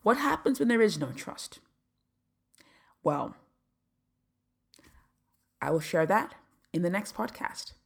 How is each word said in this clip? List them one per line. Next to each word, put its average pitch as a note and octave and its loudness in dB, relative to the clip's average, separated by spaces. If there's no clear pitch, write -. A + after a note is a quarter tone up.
What A#3+ 4
happens C#4+ 0
when B3+ 2
there A#3 4
is F#3+ 4
no C3+ -4
trust? - -14
Well, C#3+ -2
I C#3 -2
will D#3+ 2
share D#3+ 0
that G3+ 0
in G3+ 0
the F3 0
next G#3 -4
podcast. - -8